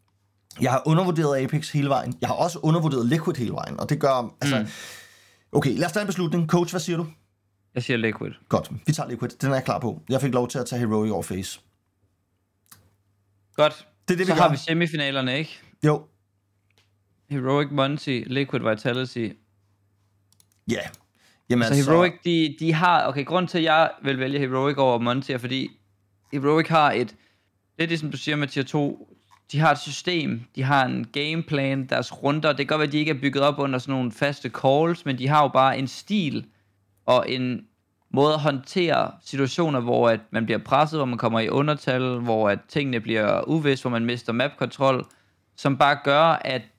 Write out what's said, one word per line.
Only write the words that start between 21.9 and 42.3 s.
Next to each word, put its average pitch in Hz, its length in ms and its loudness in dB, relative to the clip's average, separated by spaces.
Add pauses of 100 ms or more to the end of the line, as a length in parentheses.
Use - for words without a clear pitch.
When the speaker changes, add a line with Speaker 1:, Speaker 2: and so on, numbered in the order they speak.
Speaker 2:
Heroic, 175 200 6 (140)
de, 160 340 2
de 160 140 0
har... 165 340 4
Okay, 131 180 -4
grunden 170 220 0
til, - 100 -4
at 160 60 2
jeg 160 280 4 (120)
vil 135 160 -2
vælge 135 200 -2
Heroic 135 380 0
over 127 220 4
Monty, 123 320 -2
er 131 60 -2
fordi 123 320 -4 (600)
Heroic 147 360 2
har 151 240 4
et, - 240 -2 (640)
lidt 165 100 -2
ligesom 151 220 -4
du 139 60 -10
siger 151 180 -4
med 147 120 -2
tier 139 160 -4
to, - 520 -4 (360)
de 139 80 -2
har 156 120 6
et 139 80 0
system, 147 640 -4 (140)
de 131 80 -4
har 135 220 4
en 123 280 -4
gameplan, 143 720 -4
deres - 380 -4
runder, 151 260 2
det 139 80 0
kan 139 100 -2
godt 156 120 0
være, 151 120 0
de 147 60 -2
ikke 151 140 0
er 139 100 -2
bygget 139 220 0
op 143 160 2
under 135 200 -2
sådan 135 160 -6
nogle 123 160 -2
faste 143 380 -4
calls, 151 560 2
men 135 120 -2
de 127 100 -4
har 151 140 6
jo 143 60 4
bare 131 300 4
en 135 100 -4
stil 147 580 -4 (600)
og 120 260 2
en 127 340 -4 (480)
måde 143 200 4
at 156 60 0
håndtere 143 720 0 (140)
situationer, 139 540 0
hvor 120 300 2
at 113 100 2 (120)
man 113 140 -2
bliver 107 140 -2
presset, 151 400 0
hvor 139 60 0
man 123 120 -4
kommer 113 220 0
i 113 100 0
undertal, 131 720 0
hvor 113 300 2